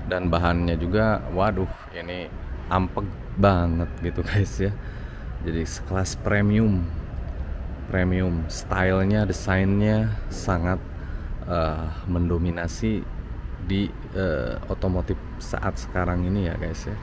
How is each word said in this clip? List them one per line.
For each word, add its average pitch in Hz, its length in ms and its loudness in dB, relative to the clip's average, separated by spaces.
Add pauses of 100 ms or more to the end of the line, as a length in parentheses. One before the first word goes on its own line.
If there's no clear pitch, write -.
Dan 90 240 0
bahannya 85 480 2
juga, 101 560 2
waduh, 92 380 0 (260)
ini 87 320 -8 (400)
ampeg 95 400 0 (320)
banget 85 480 6 (160)
gitu 87 160 -2
guys 95 400 2
ya. 98 120 2 (760)
Jadi 82 160 0
sekelas - 560 -2
premium, 104 640 4 (1040)
premium, 90 640 2
stylenya, 95 720 2
desainnya 104 880 2 (160)
sangat, 90 540 0 (680)
eh, 80 380 0 (180)
mendominasi 87 960 0 (640)
di, 98 240 2 (240)
eh, 73 560 0
otomotif 92 480 0 (240)
saat - 400 -4
sekarang 90 480 0
ini 92 240 2
ya - 80 -4
guys 80 240 -4
ya. - 180 -6